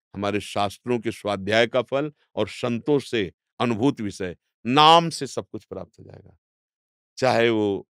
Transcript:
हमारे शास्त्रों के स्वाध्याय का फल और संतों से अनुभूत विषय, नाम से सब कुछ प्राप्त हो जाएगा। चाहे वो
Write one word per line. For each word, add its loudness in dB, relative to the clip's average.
हमारे -2
शास्त्रों -4
के -6
स्वाध्याय 0
का -2
फल -6
और -4
संतों -2
से -4
अनुभूत 0
विषय, -8
नाम 6
से -8
सब -10
कुछ -14
प्राप्त -16
हो -20
जाएगा। -20
चाहे 2
वो 0